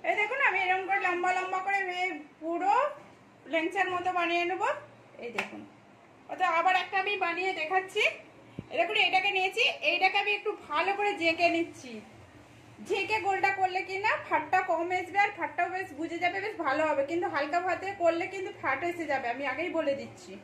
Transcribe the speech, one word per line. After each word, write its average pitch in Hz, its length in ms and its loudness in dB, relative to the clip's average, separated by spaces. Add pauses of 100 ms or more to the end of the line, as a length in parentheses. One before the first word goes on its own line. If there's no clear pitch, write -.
এই 381 120 2
দেখুন 453 260 -2
আমি 381 180 2
এরকম 370 240 2
করে 392 180 2
লম্বা 359 300 0
লম্বা 370 280 -2
করে 392 140 0 (220)
এ - 20 2 (380)
পুরো 339 320 0 (800)
ল্যাংচার 359 420 0
মতো 359 140 0 (100)
বানিয়ে 339 300 2
নেবো। 392 200 0 (540)
এই 233 140 -8
দেখুন, 104 240 -8 (720)
অত 294 100 -4 (180)
আবার 370 240 4
একটা 392 200 -6
আমি 415 100 0 (120)
বানিয়ে 359 340 0
দেখাচ্ছি। 381 440 0 (680)
এই 269 80 -4
দেখুন 349 180 2 (100)
এটাকে 381 300 2
নিয়েছি, 381 260 2 (260)
এইটাকে 381 340 2
আমি 415 140 2
একটু 415 140 -4 (160)
ভালো 339 300 0
করে 415 140 2 (100)
জেঁকে 339 340 4
নিচ্ছি। 330 360 -4 (960)
ঝেঁকে 403 380 0
গোলটা 392 340 4
করলে 370 280 2
কি 381 80 -6 (100)
না 466 60 4 (160)
ফাটটা 320 320 2 (100)
কম 339 180 2 (120)
আসবে, 359 260 -2
আর 427 120 -2
ফাটটাও 339 380 -2
বেশ 381 140 -4 (100)
বুঝে 330 240 -4
যাবে, 349 220 0
বেশ 427 100 -6 (100)
ভালো 285 240 2
হবে। 277 220 2
কিন্তু 359 220 0
হালকা 302 340 0
ভাতে 349 200 -2 (160)
করলে 339 300 4
কিন্তু 392 180 -6 (100)
ফাট 269 180 0 (120)
এসে 339 200 -6
যাবে, 254 220 0
আমি 269 180 -6
আগেই 320 260 -2
বলে 285 240 2
দিচ্ছি। 226 300 -14 (120)